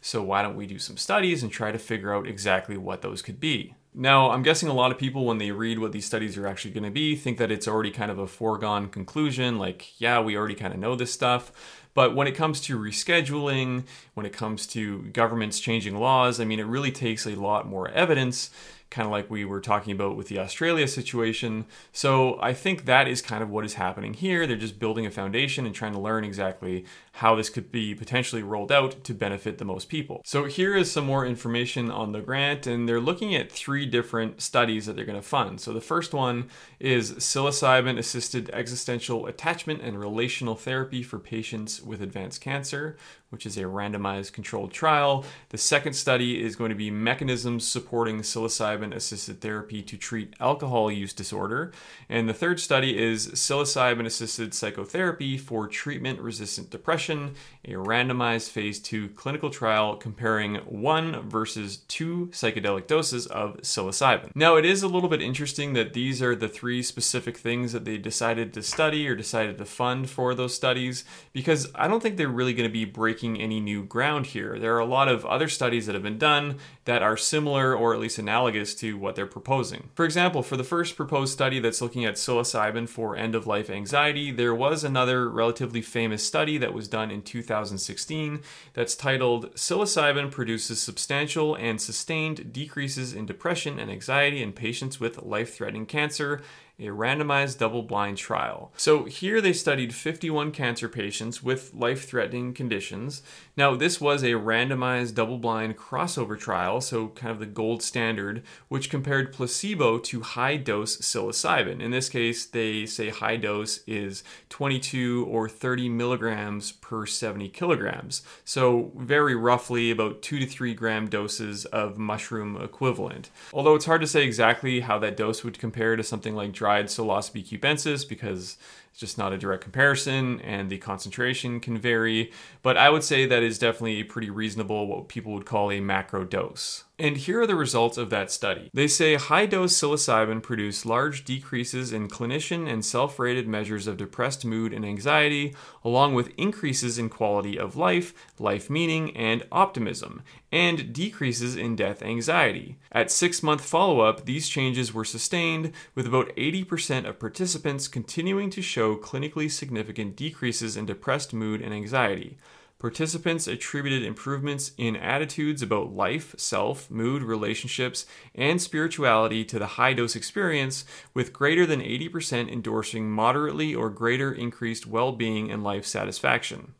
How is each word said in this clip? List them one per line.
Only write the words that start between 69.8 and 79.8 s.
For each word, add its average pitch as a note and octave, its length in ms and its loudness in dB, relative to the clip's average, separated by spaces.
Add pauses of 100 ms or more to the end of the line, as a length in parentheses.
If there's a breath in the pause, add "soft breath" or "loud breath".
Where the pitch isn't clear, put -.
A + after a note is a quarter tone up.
for B2+ 260 0
those B2 200 -2
studies, B2+ 500 0 (300 loud breath)
because C3+ 400 2
I - 140 2
don't A3+ 140 4
think G#3+ 140 0
they're D#3 120 2
really B2+ 260 2
gonna A#2 160 2
be A2 160 0
breaking A2 320 0
any A2 400 -2
new G#2 240 -2
ground C3+ 440 0
here. G#2 340 -6
There A2+ 160 2
are A#2 40 4
a A#2 40 4
lot C3 240 4
of A#2 160 4
other C#3+ 240 2
studies A#2+ 380 0
that G#2 80 -2
have G2 100 -2
been A2 140 -4
done D3 380 2 (280 loud breath)
that A#2+ 180 2
are G#2+ 140 4
similar C#3 580 2
or A2+ 180 4
at A2 80 0
least A2+ 180 -4
analogous G#2+ 580 0
to G#2+ 220 -4
what G2 180 -4
they're G2+ 100 -2
proposing. B2+ 680 -4